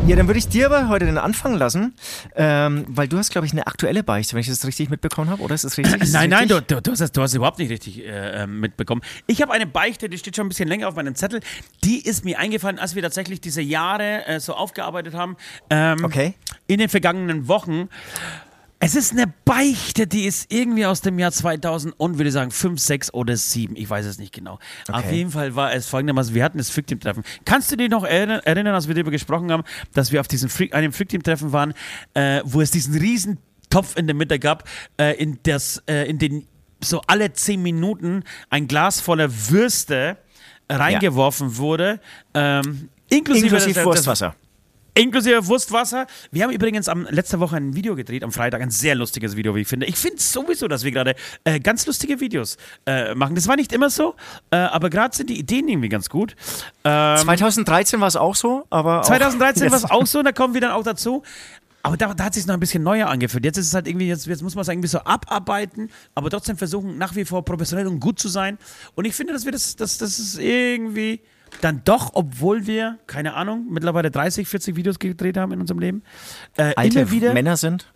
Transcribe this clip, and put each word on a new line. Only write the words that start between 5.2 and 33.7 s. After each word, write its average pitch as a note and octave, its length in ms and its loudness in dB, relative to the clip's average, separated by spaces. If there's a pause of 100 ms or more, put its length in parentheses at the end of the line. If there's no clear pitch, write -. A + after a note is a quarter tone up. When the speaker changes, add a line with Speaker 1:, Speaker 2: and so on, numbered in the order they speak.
Speaker 1:
habe, G3+ 140 -2
oder? - 100 -2
Ist D#3 120 -2
das C3+ 120 -6
richtig? D3 180 4
Ist G3+ 60 -2
das E3+ 120 4
Speaker 2:
Nein, E3 180 4
nein, G#3+ 180 6
Speaker 1:
richtig? F3 180 4
Speaker 2:
du, D3 80 2
du, A#2+ 60 -2
du A#3+ 100 0
hast A#3+ 100 -2
das, D#3 100 0
du C3+ 100 2
hast C3 140 2
überhaupt B2+ 240 0
nicht B2 100 -2
richtig, A2 340 -10
äh, G2+ 400 -6
ähm, G2+ 160 -8
mitbekommen. A2 420 -2 (260)
Ich A#3 160 2
habe C#4 100 -2
eine A3 140 0
Beichte, G#3 420 -2
die F3+ 80 -10
steht F3+ 180 -12
schon G#3 120 -2
ein - 20 -4
bisschen F3+ 200 -4
länger D#3 180 -4
auf E3+ 80 -6
meinem C#3 180 -6
Zettel. G3+ 280 -4 (420)
Die A3 200 2
ist G#3 220 -4
mir F3 140 -4
eingefallen, G3 400 -4
als F3 160 -6
wir G3 80 -4
tatsächlich F#3 360 -6
diese D#3+ 220 -6
Jahre, F#3+ 640 -2
äh, D#3 140 -4
so D3 160 -8
aufgearbeitet E3 580 -8
haben, F3 240 -6 (320)
ähm, D#3+ 340 2
Speaker 1:
Okay. D#3 300 0 (320)
Speaker 2:
in G3+ 140 2
den A3 100 4
vergangenen E3+ 580 0
Wochen. F3+ 400 0 (920)
Es D#3+ 140 2
ist C4+ 160 2
eine A#3+ 160 2 (160)
Beichte, A#3 640 2
die G3 160 0
ist - 300 -2
irgendwie A3+ 320 2
aus F#3+ 160 0
dem F#3 180 0
Jahr F3 140 2
zweitausend D#3+ 640 -2
und, E3 200 0
würde D3 120 2
ich C3 40 -2
sagen, C3 160 0
fünf, F3 300 -2
sechs - 340 -2
oder A#2+ 220 0
sieben. - 400 -2
Ich G#2 140 -10
weiß G#2 160 -2
es G2+ 140 -8
nicht G2+ 140 -14
genau. F#2 240 -14 (300)
Speaker 1:
Okay. G#2 100 -6
Speaker 2:
Auf G#2+ 140 -4
jeden F3 200 -2
Fall C#3+ 260 -4
war C#3 160 0
es B2+ 160 -4
folgendermaßen, C3 440 0
wir A#2+ 120 4
hatten D#3+ 140 -2
das A#2+ 100 -4
Freak-Team-Treffen. A2 540 -4 (200)
Kannst C4 300 2
du - 20 -2
dich A#3+ 140 0
noch G#3 160 0
erinner-, G3+ 400 0
erinnern, G3+ 300 2
als D#3 120 0
wir D#3+ 80 0
darüber D#3+ 160 0
gesprochen E3+ 400 -2
haben, E3 120 0 (300)
dass C3+ 200 2
wir D3 80 4
auf - 80 -6
diesem C3 180 0
Freak-, - 260 -2
einem D3+ 200 2
Freak-Team-Treffen E3 580 -2
waren, D3 220 0 (400)
äh, C#3 320 2
wo C#3 160 2
es D3 100 4
diesen D3+ 260 0
riesen G3+ 420 0 (300)
Topf F#3+ 280 2